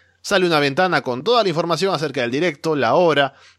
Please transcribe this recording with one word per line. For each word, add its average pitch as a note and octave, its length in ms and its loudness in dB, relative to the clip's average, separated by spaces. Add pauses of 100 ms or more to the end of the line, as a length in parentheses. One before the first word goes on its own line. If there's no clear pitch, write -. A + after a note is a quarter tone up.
(220)
sale F#3 240 0
una E3 120 2
ventana D3 440 0
con B2+ 200 -4
toda A#3 200 2
la G3 80 0
información E3+ 440 -2
acerca C#3+ 280 -4
del A#2+ 80 -2
directo, D#3 440 -2
la B2 200 0
hora, D3 400 2 (240)